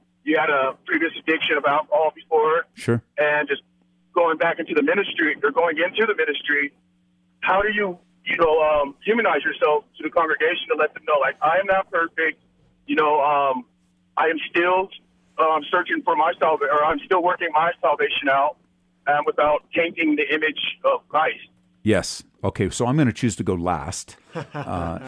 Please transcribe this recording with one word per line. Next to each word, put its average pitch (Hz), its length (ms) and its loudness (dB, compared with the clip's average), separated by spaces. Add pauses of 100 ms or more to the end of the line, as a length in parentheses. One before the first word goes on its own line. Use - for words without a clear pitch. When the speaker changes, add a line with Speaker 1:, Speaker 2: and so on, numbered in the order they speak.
(240)
Speaker 1:
you 208 140 0
had 156 120 0
a 135 260 0 (100)
previous 165 320 -2
addiction 160 400 -2
of 139 80 -2
alcohol 151 480 2
before. 156 600 0
Speaker 2:
Sure. 120 280 -2 (160)
Speaker 1:
And 147 300 0
just 139 140 -4 (520)
going 165 240 2
back 165 220 0
into 170 140 -8
the 151 100 2
ministry, 185 580 0
or 415 100 0
going 165 260 0
into 185 280 0
the 214 100 0
ministry, 147 580 -2 (680)
how 185 200 2
do 208 100 0
you, 202 260 -2 (280)
you 151 120 -4
know, 156 240 4
um, 151 340 2 (100)
humanize 196 380 0
yourself 151 420 0 (120)
to 151 60 -10
the 151 60 -6
congregation 160 640 0
to 156 60 0
let 151 160 -2
them - 140 -16
know, 151 120 2
like, 131 220 -2
I 160 180 2
am 196 80 -2
not 190 220 0
perfect. 165 540 -4 (420)
You 143 100 -4
know, 151 260 2
um, 139 440 0 (520)
I 160 100 0
am 160 100 -2 (120)
still, 185 400 2 (480)
um, 156 340 2
searching 175 320 0
for 170 120 0
my 156 240 2
salva-, 156 260 2
or 147 180 2
I'm 151 220 0
still 180 180 2
working 175 300 -2
my 160 180 2 (100)
salvation 147 480 0
out, 139 280 0 (500)
um, 147 180 2
without 151 380 2 (100)
tainting 165 440 0
the 147 180 -2
image 156 260 -4 (220)
of - 240 0
Christ? 156 320 -2 (420)
Speaker 2:
Yes. - 420 -2 (200)
Okay, 98 260 -2
so - 160 -4
I'm 123 100 0
gonna 139 160 4
choose 110 260 -2
to 110 60 -6
go 92 100 -2
last, 85 720 -6
Speaker 3:
<laughs> - 100 -18 (180)
Speaker 2:
uh, 87 540 -6